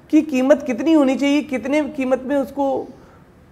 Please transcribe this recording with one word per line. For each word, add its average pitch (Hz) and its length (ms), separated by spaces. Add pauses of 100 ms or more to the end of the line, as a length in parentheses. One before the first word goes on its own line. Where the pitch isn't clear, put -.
(100)
कि 311 120
कीमत 285 400
कितनी 254 300
होनी 269 240
चाहिए, 285 260
कितने 269 460
कीमत 254 340
में 262 140
उसको 277 500 (640)